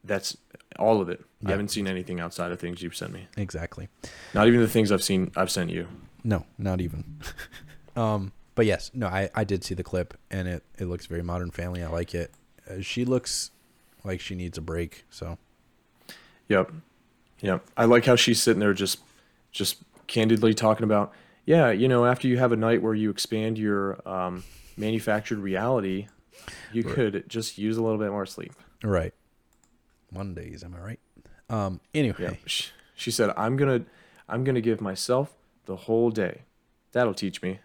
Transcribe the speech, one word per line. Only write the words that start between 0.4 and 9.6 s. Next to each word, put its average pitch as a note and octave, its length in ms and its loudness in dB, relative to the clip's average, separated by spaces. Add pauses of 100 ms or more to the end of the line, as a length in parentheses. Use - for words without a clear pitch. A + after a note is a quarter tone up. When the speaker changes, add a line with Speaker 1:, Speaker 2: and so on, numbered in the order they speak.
Speaker 1:
all A2 220 4
of F2 80 -2
it. F2 120 -8
I - 260 -14
Speaker 2:
Yeah. G2 60 -2
Speaker 1:
haven't G2+ 160 -2
seen G2+ 180 -4
anything F2+ 340 -4
outside E2+ 320 -6
of E2+ 80 -8
things F2 220 -8
you've E2+ 140 -10
sent F2+ 160 -10
me. F#2 240 -14
Speaker 2:
Exactly. F2+ 520 -8 (460)
Speaker 1:
Not G#2 140 8
even A#2+ 120 8
the A2 80 6
things G#2+ 240 4
I've F#2 100 4
seen, F#2 340 0
I've F#2 140 0
sent F2 200 -2
you. E2+ 180 -6 (340)
Speaker 2:
No, G2+ 220 0 (140)
not F#2 220 -2
even. D2+ 400 -6
<laughs> - 40 -16 (720)
Um, G#2+ 360 0 (240)
but A2+ 100 6
yes, F#2+ 260 0
no, B2 140 -4
I, F#2+ 300 -2
I A2 80 0
did G2 180 -2